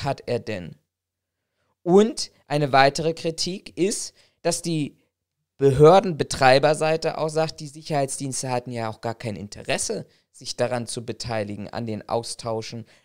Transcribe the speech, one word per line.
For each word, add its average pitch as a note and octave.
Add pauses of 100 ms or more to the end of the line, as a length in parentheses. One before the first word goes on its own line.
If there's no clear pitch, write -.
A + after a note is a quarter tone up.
hat C#3
er A#2+
denn?“ G#2 (1040)
Und G3 (160)
eine D3
weitere C#3
Kritik E3+
ist, - (300)
dass E3
die D#3 (600)
Behördenbetreiberseite D3+
auch D#3
sagt, D#3
die D#3
Sicherheitsdienste C#3
hatten B2
ja A#2
auch A2
gar A2+
kein A2
Interesse, B2+ (260)
sich -
daran A#2+
zu A2+
beteiligen, G#2+
an A#2
den G#2+
Austauschen, A2+ (180)